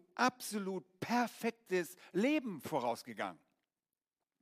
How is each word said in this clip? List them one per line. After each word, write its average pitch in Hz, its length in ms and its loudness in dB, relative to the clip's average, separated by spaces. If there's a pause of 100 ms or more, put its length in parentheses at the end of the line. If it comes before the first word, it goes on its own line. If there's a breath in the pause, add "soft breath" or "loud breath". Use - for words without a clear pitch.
(140)
absolut 202 720 0 (160)
perfektes 220 960 0 (160 loud breath)
Leben 226 480 2
vorausgegangen. 113 800 -2 (1000)